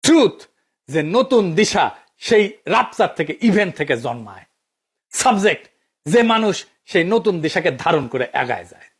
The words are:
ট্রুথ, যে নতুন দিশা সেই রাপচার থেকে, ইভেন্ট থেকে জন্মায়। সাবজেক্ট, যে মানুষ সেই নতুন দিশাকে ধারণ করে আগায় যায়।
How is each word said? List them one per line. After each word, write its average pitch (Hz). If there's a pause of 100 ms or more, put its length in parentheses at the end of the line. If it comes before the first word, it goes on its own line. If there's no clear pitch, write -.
ট্রুথ, 285 (460)
যে 151
নতুন 208
দিশা 180 (280)
সেই 208 (140)
রাপচার 220
থেকে, 156
ইভেন্ট 202
থেকে 143
জন্মায়। 113 (680)
সাবজেক্ট, 208 (380)
যে 226
মানুষ 220 (180)
সেই 170
নতুন 190
দিশাকে 160
ধারণ 143
করে 123
আগায় 120
যায়। - (140)